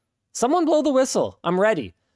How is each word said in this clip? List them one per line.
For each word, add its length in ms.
Someone 320
blow 160
the 100
whistle. 520
I'm 160
ready. 360